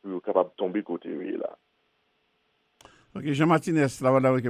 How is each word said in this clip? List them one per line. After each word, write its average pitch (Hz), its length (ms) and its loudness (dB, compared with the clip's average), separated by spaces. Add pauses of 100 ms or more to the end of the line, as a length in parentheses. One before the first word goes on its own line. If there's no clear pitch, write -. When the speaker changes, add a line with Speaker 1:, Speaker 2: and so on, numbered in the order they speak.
Speaker 1:
yo 92 140 -8
capable 95 300 0
de - 60 -20
tomber 98 280 -4
côté - 240 -10 (300)
là. - 200 -10 (1600)
Speaker 2:
Ok, - 160 -10
Jean 147 160 2
Martinez, 160 400 2 (140)
La 131 100 4
Voix 131 80 4
de 131 60 2
l'Amérique, 131 240 2